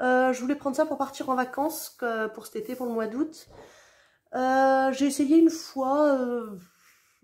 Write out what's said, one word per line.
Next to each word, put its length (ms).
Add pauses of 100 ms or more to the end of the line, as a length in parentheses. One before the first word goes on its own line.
Euh, 320
je 60
voulais 140
prendre 220
ça 100
pour 140
partir 300
en 60
vacances, 640
que, 300
pour 180
cet 120
été, 180
pour 100
le 80
mois 140
d'août. 400 (880)
Euh, 560
j'ai 160
essayé 320
une 100
fois, 640
euh, 460 (640)